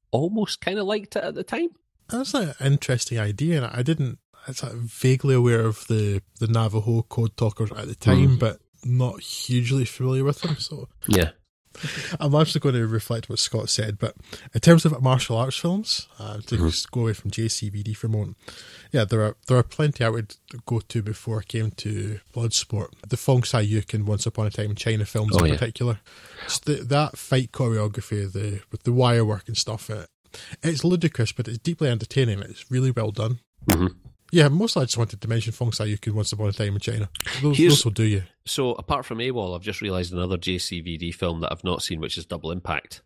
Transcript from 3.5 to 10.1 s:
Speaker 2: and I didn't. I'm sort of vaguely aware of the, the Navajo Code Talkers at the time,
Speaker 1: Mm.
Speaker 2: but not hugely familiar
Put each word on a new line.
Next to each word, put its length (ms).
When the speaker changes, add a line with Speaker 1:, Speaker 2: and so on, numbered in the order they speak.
Speaker 2:
and 100
I 120
didn't. 340
I'm 60
sort 180
of 80
vaguely 560
aware 240
of 260
the, 360
the 80
Navajo 540
Code 340
Talkers 340
at 160
the 80
time, 360
Speaker 1:
Mm. 100
Speaker 2:
but 180
not 380
hugely 640
familiar 400